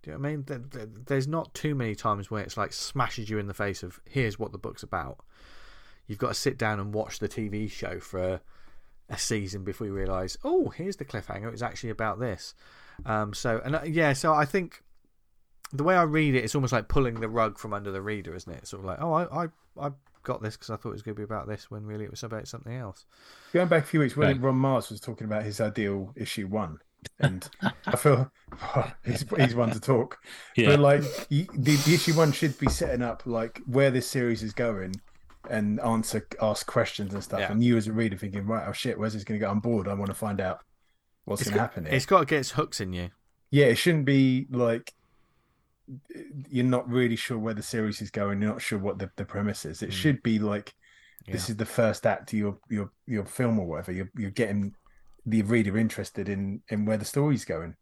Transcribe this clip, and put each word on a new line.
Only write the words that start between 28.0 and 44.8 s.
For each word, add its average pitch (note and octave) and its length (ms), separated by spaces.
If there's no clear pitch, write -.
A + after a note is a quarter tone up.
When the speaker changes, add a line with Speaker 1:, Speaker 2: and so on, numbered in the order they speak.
Speaker 2:
<laughs> - 360
he's, B2 200
he's B2+ 180
one A#2+ 160
to G#2+ 100
talk. - 380
Speaker 3:
Yeah. A#2+ 140
Speaker 2:
But, C#3+ 100
like, C#3+ 220
y-, D3+ 240
the, C#3+ 220
the D3+ 180
issue E3 200
one D#3 180
should D3 260
be C3+ 100
setting C3 340
up, A#2 220
like, A#2 420
where C#3 240
this B2 180
series A#2+ 340
is G#2+ 100
going G2 420
and G#2+ 300
answer, A2+ 460
ask G#2+ 260
questions G#2 480
and G2+ 100
stuff. G2 160
Speaker 1:
Yeah. F#2+ 100
Speaker 2:
And A2+ 140
you A#2+ 120
as G#2+ 120
a A2 40
reader G#2+ 240
thinking, G2 300
"Right, G#2+ 220
oh G#2+ 40
shit, - 260
where's G#2+ 160
this G2+ 100
gonna G#2+ 160
go? G2+ 100
I'm G#2 100
bored. G#2+ 280
I G2+ 60
wanna G2 200
find G2+ 260
out E2+ 200
what's G#2 180
Speaker 1:
It's - 80
Speaker 2:
gonna G#2 120
Speaker 1:
got, A2 80
Speaker 2:
happen E2+ 160
here." F#2+ 80
Speaker 1:
it's C3 120
gotta F3 200
get D3 140
its B2 100
hooks - 300
in F#2 120
you. F2 160
Speaker 2:
Yeah, C#3+ 160
it A#2 100
shouldn't D#3+ 280
be, C3+ 460
like, A#2+ 420